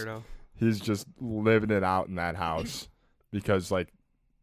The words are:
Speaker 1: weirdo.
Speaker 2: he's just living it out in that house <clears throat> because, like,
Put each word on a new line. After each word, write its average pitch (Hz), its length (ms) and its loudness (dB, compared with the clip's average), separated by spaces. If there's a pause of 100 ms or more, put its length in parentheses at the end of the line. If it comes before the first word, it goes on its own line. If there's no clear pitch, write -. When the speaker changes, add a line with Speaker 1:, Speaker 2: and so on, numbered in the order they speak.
Speaker 1:
weirdo. 110 160 -10 (320)
Speaker 2:
he's 113 260 2
just 101 260 -2 (140)
living 110 520 4
it 98 100 2
out 92 260 2
in 95 80 -8
that 85 200 -2
house 82 520 -4 (220)
<clears throat> - 220 -20
because, 98 400 0
like, 90 200 -2 (500)